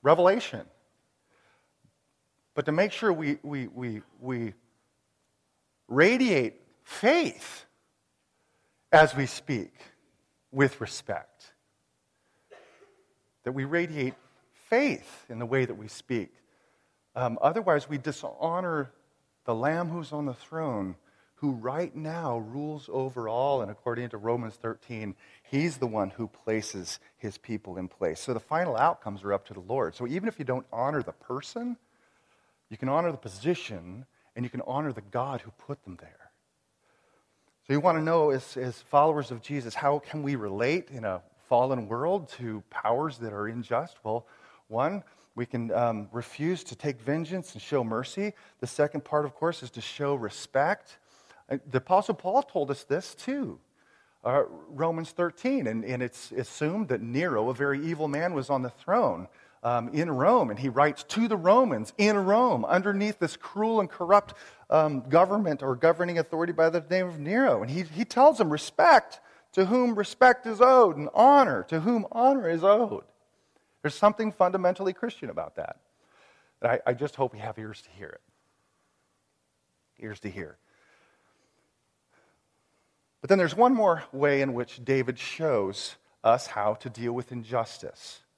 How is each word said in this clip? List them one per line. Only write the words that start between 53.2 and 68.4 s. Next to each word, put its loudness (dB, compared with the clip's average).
Uh, 2
Romans -4
thirteen, -2
and, -4
and -4
it's -10
assumed -4
that -2
Nero, -2
a -2
very -2
evil -4
man, -2
was -6
on 0
the -6
throne, -2
um, 0
in -2
Rome, 4
and -6
he -4
writes 2
to -2
the 0
Romans 4
in 4
Rome, 2
underneath 0
this -4
cruel -2
and -2
corrupt, 4
um, 2
government 4
or -2
governing 2
authority -2
by 4
the -2
name 0
of -10
Nero. 2
And -6
he, -2
he -6
tells 6
them, 2